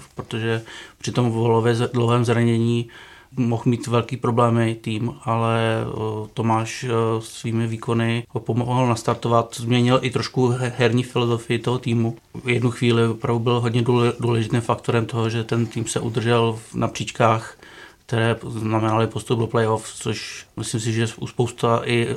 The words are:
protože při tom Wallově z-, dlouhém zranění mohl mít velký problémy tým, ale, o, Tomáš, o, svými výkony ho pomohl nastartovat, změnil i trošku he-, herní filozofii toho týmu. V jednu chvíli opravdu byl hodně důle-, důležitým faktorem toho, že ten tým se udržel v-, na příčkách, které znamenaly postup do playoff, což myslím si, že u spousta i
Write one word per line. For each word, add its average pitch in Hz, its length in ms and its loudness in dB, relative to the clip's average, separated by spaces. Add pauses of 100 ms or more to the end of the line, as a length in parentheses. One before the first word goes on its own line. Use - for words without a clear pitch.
(140)
protože 113 480 -4 (360)
při - 140 -6
tom 123 200 2
Wallově 113 420 4
z-, 117 180 -2
dlouhém 120 320 2
zranění 117 640 2 (480)
mohl 117 300 0
mít 120 200 0
velký 117 300 0
problémy 117 580 2
tým, 113 380 -4 (100)
ale, 113 600 0 (100)
o, 107 400 -6
Tomáš, 113 500 -2
o, 113 360 0
svými 113 460 -4
výkony 117 640 -2
ho 117 120 -6
pomohl 123 460 0
nastartovat, 117 720 0
změnil 123 460 4
i 131 80 -2
trošku 123 380 0
he-, 123 280 -2
herní 120 260 4
filozofii 120 560 0
toho 120 200 -2
týmu. 117 380 0 (280)
V 127 40 -4
jednu 120 220 2
chvíli 117 380 2
opravdu 117 300 -2
byl 120 220 2
hodně 120 220 0
důle-, 120 380 4
důležitým 117 400 0
faktorem 117 460 -2
toho, 113 240 -2
že 113 140 -2
ten 117 220 0
tým 117 200 -6
se - 140 -4
udržel 117 580 0
v-, - 160 -20
na 120 140 -2
příčkách, 110 680 0 (480)
které 113 300 0 (120)
znamenaly 110 580 0
postup 113 320 -4
do 113 80 0
playoff, 110 480 0
což - 520 -8 (100)
myslím 113 240 -4
si, 117 120 -2
že 113 140 0 (120)
u - 80 -10
spousta 117 580 0
i 120 320 2